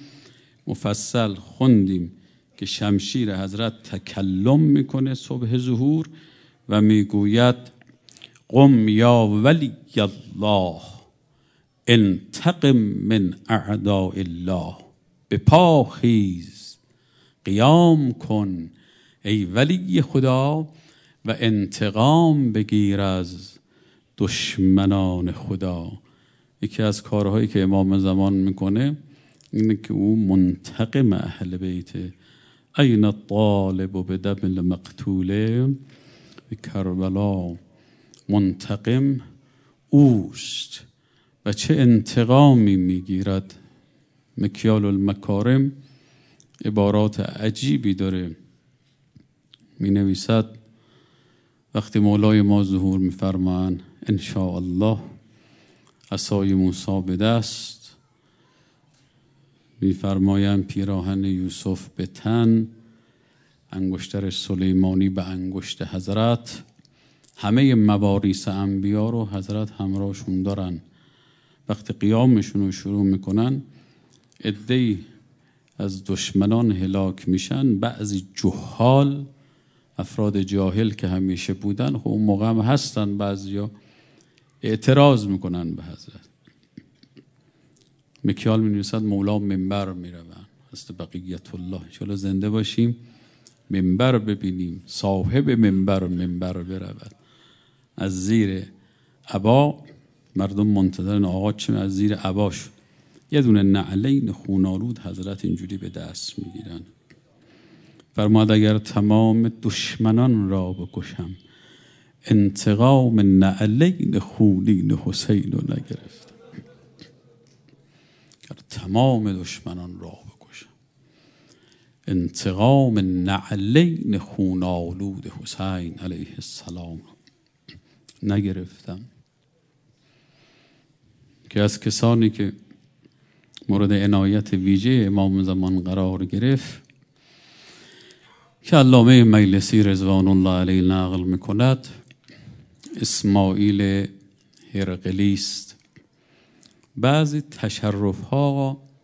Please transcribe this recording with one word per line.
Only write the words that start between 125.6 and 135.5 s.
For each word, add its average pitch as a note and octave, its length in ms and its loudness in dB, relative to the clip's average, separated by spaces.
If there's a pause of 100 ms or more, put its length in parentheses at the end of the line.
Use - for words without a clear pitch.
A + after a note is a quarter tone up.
علیه F2+ 360 -12
السلام E2+ 640 -16
رو - 160 -20 (1200)
نگرفتم." F#2+ 640 -6 (2500)
که G#2 100 -2
از G2+ 200 0
کسانی A2+ 500 2
که G2+ 220 -4 (1160)
مورد G2+ 240 2
عنایت G2+ 600 2
ویژه G2 540 2
امام F#2+ 360 2
زمان F#2 380 0